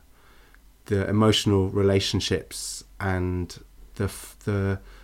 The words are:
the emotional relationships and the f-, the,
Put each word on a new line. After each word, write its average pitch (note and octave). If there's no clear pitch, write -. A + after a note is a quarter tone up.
the G2
emotional G2+
relationships G2
and F2+
the G#2
f-, -
the, G2